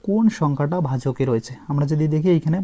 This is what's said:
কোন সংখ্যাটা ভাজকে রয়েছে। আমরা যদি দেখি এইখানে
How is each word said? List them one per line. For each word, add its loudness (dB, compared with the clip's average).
কোন 2
সংখ্যাটা 0
ভাজকে -2
রয়েছে। -2
আমরা 0
যদি 2
দেখি 0
এইখানে 0